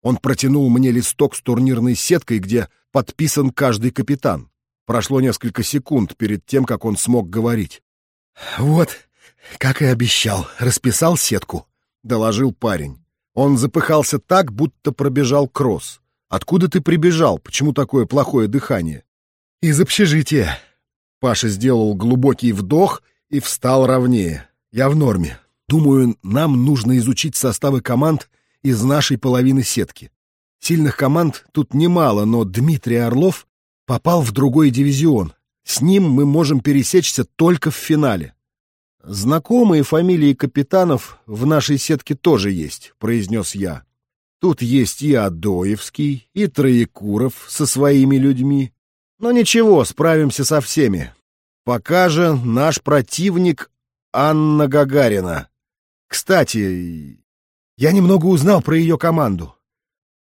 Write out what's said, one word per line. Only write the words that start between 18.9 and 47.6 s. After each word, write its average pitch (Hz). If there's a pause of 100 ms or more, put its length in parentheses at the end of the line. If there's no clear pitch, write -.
«Из 156
общежития». 151 (640)
Паша 117
сделал 110
глубокий 120
вдох 104 (260)
и 139
встал 131
ровнее. 123 (240)
«Я 127
в 143
норме. 95 (300)
Думаю, 135
нам 127
нужно 127
изучить 123
составы 135
команд 143 (340)
из 117
нашей 135
половины 127
сетки. - (480)
Сильных 156
команд 147
тут -
немало, 147
но 117
Дмитрий 117
Орлов 123 (380)
попал 165
в 117
другой 139
дивизион. 135 (300)
С -
ним 185
мы 139
можем 143
пересечься 143
только 165
в -
финале». 120 (720)
«Знакомые 151
фамилии 165
капитанов 143
в 110
нашей 147
сетке -
тоже 101
есть», 80
произнес 107
я. 90 (580)
«Тут 165
есть 120
и 143
Адоевский, 104
и 202
Троекуров 120
со -